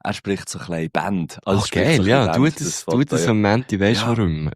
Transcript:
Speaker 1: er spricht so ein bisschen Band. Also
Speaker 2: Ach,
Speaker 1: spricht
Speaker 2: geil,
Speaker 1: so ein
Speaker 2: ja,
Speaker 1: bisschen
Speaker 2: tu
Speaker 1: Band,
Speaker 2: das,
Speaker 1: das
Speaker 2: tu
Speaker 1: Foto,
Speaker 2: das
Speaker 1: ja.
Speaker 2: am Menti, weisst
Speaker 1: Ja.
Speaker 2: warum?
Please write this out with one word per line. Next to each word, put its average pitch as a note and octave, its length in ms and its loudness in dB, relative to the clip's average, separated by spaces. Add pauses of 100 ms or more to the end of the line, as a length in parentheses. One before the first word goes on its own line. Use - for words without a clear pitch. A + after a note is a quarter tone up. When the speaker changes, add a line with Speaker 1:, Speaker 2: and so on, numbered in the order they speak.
Speaker 1:
er G2+ 120 -4
spricht G2 340 -6
so - 120 -10
ein - 60 -14
bisschen E2 260 -4
Band. F2 520 -4
Also G2 180 2
Speaker 2:
Ach, - 60 -2
Speaker 1:
spricht F2+ 180 0
Speaker 2:
geil, D#3+ 120 4
Speaker 1:
so G#2+ 60 2
ein F#2 40 2
Speaker 2:
ja, B2+ 200 6
Speaker 1:
bisschen E2 80 0
Speaker 2:
tu F2 80 4
Speaker 1:
Band, D#3 180 2
Speaker 2:
das, - 60 -4
Speaker 1:
das - 180 -8
Speaker 2:
tu - 60 -4
Speaker 1:
Foto, - 120 2
Speaker 2:
das - 220 -2
Speaker 1:
ja. A#2 60 2
Speaker 2:
am G#2+ 100 2
Menti, G#2 400 2
weisst G#2 220 2
Speaker 1:
Ja. A#2 40 -2
Speaker 2:
warum? E2+ 480 0